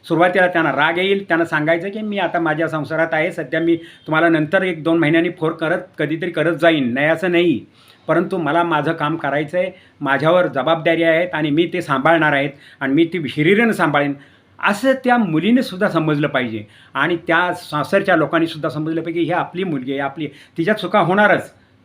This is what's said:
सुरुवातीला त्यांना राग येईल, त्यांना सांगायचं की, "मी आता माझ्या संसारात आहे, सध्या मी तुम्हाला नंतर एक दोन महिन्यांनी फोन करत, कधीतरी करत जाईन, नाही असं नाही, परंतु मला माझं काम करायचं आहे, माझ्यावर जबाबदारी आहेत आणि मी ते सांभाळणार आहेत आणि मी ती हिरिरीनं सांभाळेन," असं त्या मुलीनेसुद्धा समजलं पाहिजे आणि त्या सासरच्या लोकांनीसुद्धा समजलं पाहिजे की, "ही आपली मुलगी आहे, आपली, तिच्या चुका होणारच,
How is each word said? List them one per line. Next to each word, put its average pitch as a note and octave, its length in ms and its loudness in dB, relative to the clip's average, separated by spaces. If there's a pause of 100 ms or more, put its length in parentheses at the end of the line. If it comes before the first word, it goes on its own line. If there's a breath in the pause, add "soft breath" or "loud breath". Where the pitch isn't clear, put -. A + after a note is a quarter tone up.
सुरुवातीला F3+ 380 4
त्यांना E3 260 0
राग D#3+ 260 2
येईल, G3 300 0
त्यांना E3 160 2
सांगायचं E3 440 0
की, G#3+ 140 -8
"मी G3+ 160 -4
आता E3+ 220 -2
माझ्या D#3+ 280 -2
संसारात D#3 440 -2
आहे, D#3+ 200 -2
सध्या D#3+ 280 -6
मी E3 160 2
तुम्हाला D#3+ 520 -2
नंतर E3 340 2
एक E3 220 -6
दोन E3 140 2
महिन्यांनी E3 320 2
फोन E3 220 -4
करत, D#3+ 260 -2 (200)
कधीतरी D#3+ 320 -4
करत E3 260 0
जाईन, C#3+ 380 2
नाही C#3+ 120 0
असं E3 240 0
नाही, E3+ 300 2 (460 soft breath)
परंतु F3 300 0
मला E3 260 0
माझं D#3+ 300 0
काम D#3 240 -2
करायचं D3 420 -2
आहे, F#3 120 -2 (300 loud breath)
माझ्यावर D3+ 460 2
जबाबदारी D#3+ 560 0
आहेत E3 300 2
आणि D#3 180 -2
मी D#3+ 220 0
ते F3+ 100 -4
सांभाळणार D3+ 500 2
आहेत C#3+ 180 -2 (300 loud breath)
आणि C3+ 120 -2
मी D#3+ 120 4
ती E3+ 140 -4
हिरिरीनं F3+ 540 2
सांभाळेन," C#3+ 420 0 (500 soft breath)
असं G#3 280 2
त्या B3 240 2
मुलीनेसुद्धा F#3+ 720 0
समजलं D3+ 380 0
पाहिजे A#2 380 -4 (300 soft breath)
आणि D#3+ 220 0
त्या E3+ 380 0
सासरच्या F3+ 640 0
लोकांनीसुद्धा D#3+ 520 0
समजलं D#3 320 -4
पाहिजे E3+ 200 -6
की, D#3 60 0
"ही E3 60 -4
आपली F3+ 320 -4
मुलगी C3+ 280 -4
आहे, C3+ 80 -4
आपली, C#3+ 280 -6 (300 loud breath)
तिच्या F3 160 0
चुका F#3+ 260 0
होणारच, F#3 500 2 (340 soft breath)